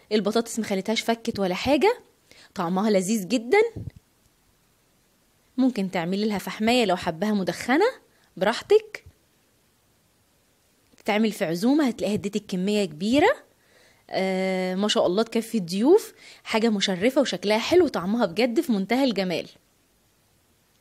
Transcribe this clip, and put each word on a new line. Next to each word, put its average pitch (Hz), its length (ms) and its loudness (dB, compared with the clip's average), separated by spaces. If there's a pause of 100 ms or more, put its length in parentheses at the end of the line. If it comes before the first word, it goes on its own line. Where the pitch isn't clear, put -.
(120)
البطاطس 220 460 0
مخليتهاش 208 420 -2
فكت 226 380 -4
ولا 185 160 0
حاجة، 302 440 2 (560)
طعمها 190 360 0
لذيذ 190 380 0
جدًا. 254 340 2 (1900)
ممكن 247 340 0
تعملي 196 380 -2
لها 202 100 -2
فحماية 226 460 0
لو 180 120 2
حباها 185 360 -4
مدخنة 208 540 0 (500)
براحتك، 240 680 0 (1900)
تتعمل 214 360 0
في 202 120 -6
عزومة 240 440 2
هتلاقيها 208 260 -4
اديتك 202 340 -6
كمية 202 360 -2
كبيرة. 220 680 0 (640)
آه، 185 640 -2
ما 202 140 0
شاء 208 180 2
الله 180 160 2
تكفي 226 360 -4
الضيوف. 208 540 2 (320)
حاجة 226 240 0
مشرفة 202 520 0
وشكلها 214 380 0
حلو 330 260 4
وطعمها 214 420 0
بجد 226 340 0
في 262 120 0
منتهى 226 320 0
الجمال. 185 440 -2 (1300)